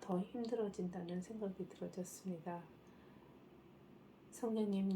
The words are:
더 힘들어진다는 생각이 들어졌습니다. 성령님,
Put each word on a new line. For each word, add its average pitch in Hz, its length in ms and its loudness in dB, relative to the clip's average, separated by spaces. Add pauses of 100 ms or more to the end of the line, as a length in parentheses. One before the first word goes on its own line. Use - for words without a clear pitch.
더 185 200 4
힘들어진다는 196 1000 2
생각이 196 480 -2
들어졌습니다. 175 960 -2 (1700)
성령님, 208 640 6